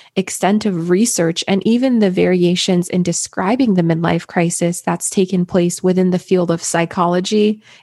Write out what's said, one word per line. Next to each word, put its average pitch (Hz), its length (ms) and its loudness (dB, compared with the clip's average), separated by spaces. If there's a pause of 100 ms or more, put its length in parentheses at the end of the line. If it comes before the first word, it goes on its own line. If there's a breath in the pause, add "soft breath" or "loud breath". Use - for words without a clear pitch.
(160 loud breath)
extent 196 500 0
of 175 240 -2
research 180 560 0
and 196 180 0
even 240 360 2
the 202 100 2
variations 180 800 2
in 180 160 -2
describing 202 720 -2
the 180 80 4
midlife 165 440 0
crisis 175 540 -2
that's - 280 -4
taken 185 380 0
place 175 340 0
within 185 300 2
the 180 80 0
field 175 320 0
of 170 100 -2
psychology, 185 1040 0 (200 loud breath)